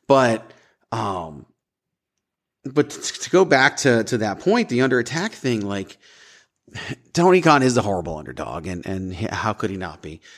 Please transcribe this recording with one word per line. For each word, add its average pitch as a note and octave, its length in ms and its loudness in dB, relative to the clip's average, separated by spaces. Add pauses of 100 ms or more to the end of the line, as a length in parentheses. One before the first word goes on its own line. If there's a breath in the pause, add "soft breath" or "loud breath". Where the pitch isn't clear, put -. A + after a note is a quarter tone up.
but, B2 440 2 (420 soft breath)
um, F#2 520 -6 (1200)
but C#3 260 0
t-, - 300 -10
to - 100 -12
go F#3 140 6
back C#3+ 340 2
to, A#2 260 2
to A#2+ 140 -4
that G2+ 220 -4
point, A3+ 280 0
the B2 120 0
under C3 180 2
attack D#3 340 -4
thing, A2+ 340 -4
like, G2+ 320 -8 (1120 soft breath)
Tony F3+ 280 6
Khan D3+ 220 6
is B2+ 120 4
the A#2+ 80 2
horrible F2 340 -4
underdog, D2+ 500 -10
and, F2+ 200 -10
and F#2+ 260 -8
h-, F#2 180 -8
how A2 220 -4
could G#2 180 -6
he G2 60 -8
not F2 240 -12
be? D#2 220 -16 (160 soft breath)